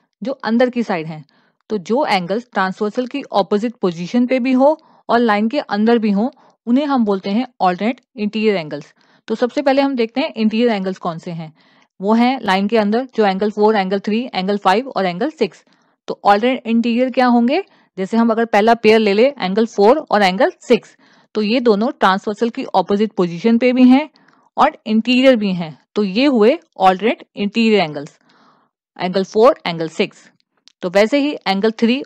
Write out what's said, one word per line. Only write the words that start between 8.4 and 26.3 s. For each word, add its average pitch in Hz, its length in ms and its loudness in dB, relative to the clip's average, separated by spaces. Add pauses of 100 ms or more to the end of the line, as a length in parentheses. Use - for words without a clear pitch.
एंगल्स। 151 380 -10 (340)
तो 220 80 -4
सबसे 247 260 -4
पहले 277 200 2
हम 277 140 0
देखते 233 260 -2
हैं 311 120 -4
इंटीरियर 220 360 0
एंगल्स 190 280 -4
कौन 165 200 -8
से 175 140 -12
हैं। 165 200 -12 (480)
वो 202 140 0
हैं 247 280 2
लाइन 196 260 0
के 226 100 0
अंदर 220 380 0
जो 214 100 2
एंगल 196 260 0
फ़ोर, 214 240 2
एंगल 196 240 -2
थ्री, 220 340 -4
एंगल 190 240 -4
फ़ाइव 208 320 0
और 190 160 -4
एंगल 180 260 -4
सिक्स। - 320 -6 (440)
तो - 180 -10
alternate 214 420 2
इंटीरियर 233 440 0
क्या 254 160 0
होंगे? 247 360 2 (340)
जैसे 190 200 -4
हम 226 140 2
अगर 226 140 0
पहला 220 300 2
पेयर 220 240 4
ले 208 140 0
ले 214 120 4 (140)
एंगल 202 260 -2
फ़ोर 220 460 2
और 208 100 2
एंगल 202 300 2 (100)
सिक्स, - 340 -2 (400)
तो 220 60 -2
ये 220 200 0
दोनों 233 300 2
ट्रांसवर्सल 208 580 0
की 262 160 -10 (100)
अपोजिट 202 380 0
पोजीशन 180 440 0
पे 247 160 2
भी 254 160 6
हैं 285 200 4 (480)
और 294 200 2 (100)
इंटीरियर 247 480 2
भी 202 180 -2
हैं, 165 240 -8 (180)
तो 214 80 -2
ये 202 240 0
हुए 254 300 2 (240)